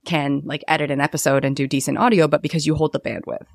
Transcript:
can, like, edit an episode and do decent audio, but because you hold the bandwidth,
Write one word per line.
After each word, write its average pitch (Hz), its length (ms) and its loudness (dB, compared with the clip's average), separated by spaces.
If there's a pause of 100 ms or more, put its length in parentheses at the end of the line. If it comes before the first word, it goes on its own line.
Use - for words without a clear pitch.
can, 143 380 0
like, 156 240 -8
edit 151 240 2
an 139 80 0
episode 139 460 2
and 139 100 0
do 135 120 -2
decent 139 300 -2
audio, 208 300 4
but 147 140 0
because 156 240 -2
you 156 100 2
hold 151 160 0
the - 80 -4
bandwidth, - 540 -8